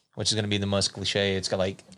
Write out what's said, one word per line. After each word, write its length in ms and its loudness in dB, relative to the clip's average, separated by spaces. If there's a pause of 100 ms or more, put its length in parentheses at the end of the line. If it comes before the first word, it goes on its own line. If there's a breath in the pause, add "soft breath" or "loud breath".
(140)
which 160 -2
is 60 0
gonna 120 0
be 120 2
the 80 0
most 260 0
cliche, 420 0
it's 140 -2
got, 100 0
like, 240 -2 (140)